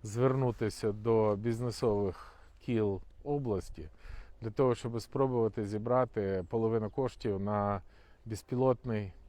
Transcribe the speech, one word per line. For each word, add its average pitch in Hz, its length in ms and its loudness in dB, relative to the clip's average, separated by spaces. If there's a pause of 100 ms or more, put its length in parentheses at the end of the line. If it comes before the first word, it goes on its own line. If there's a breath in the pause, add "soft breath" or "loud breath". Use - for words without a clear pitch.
звернутися 117 880 0
до 107 440 4
бізнесових 110 960 -2 (320 loud breath)
кіл 107 360 0 (220)
області 113 640 -4 (520 loud breath)
для 113 80 -4
того, 123 260 4
щоб 117 260 -6
спробувати 117 640 0
зібрати 107 840 0
половину 113 400 0
коштів 117 500 -2
на 101 420 0 (440 soft breath)
безпілотний 117 840 -2 (180)